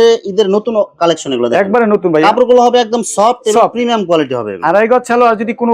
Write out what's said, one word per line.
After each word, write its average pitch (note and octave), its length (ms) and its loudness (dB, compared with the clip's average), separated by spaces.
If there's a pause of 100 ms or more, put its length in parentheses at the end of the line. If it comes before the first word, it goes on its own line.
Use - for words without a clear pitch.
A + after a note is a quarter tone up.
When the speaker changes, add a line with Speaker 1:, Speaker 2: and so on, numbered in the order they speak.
(260)
Speaker 1:
ঈদের G3 240 -2
নতুন G#3 240 -2 (260)
কালেকশন D#3+ 340 -2
এগুলো A#2+ 160 -2
দেখেন। F3 160 0
Speaker 2:
একবারে A3+ 200 0
নতুন G3+ 260 0
ভাই। D#3 120 2
Speaker 1:
কাপড়গুলো A#3+ 380 2
হবে A#3+ 180 2
একদম A#3 240 -4
সফট A#3 440 -2
এবং A3 140 2
Speaker 2:
সফট। F#3+ 100 2
Speaker 1:
প্রিমিয়াম A#3 340 -2
কোয়ালিটি D#3 280 0
হবে A2+ 180 -6
এগুলো। F#2+ 160 -6
Speaker 2:
আড়াই G3+ 200 2
গজ B3 200 2
ছাড়া A#3+ 280 2
যদি A3 180 -6
কোনো A#3 200 -2